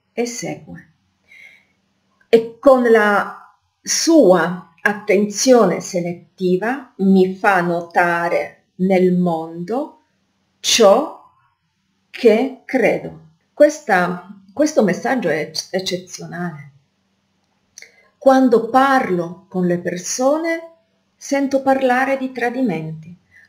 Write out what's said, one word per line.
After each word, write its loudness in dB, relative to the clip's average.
esegue. -10
E 0
con 4
la 0
sua 2
attenzione 0
selettiva -6
mi 4
fa 0
notare -2
nel 2
mondo -6
ciò 2
che 2
credo. -2
Questa, 0
questo 0
messaggio -2
è -2
ec-, -10
eccezionale. -10
Quando 2
parlo 0
con -2
le 0
persone, -4
sento -2
parlare 0
di -6
tradimenti. -6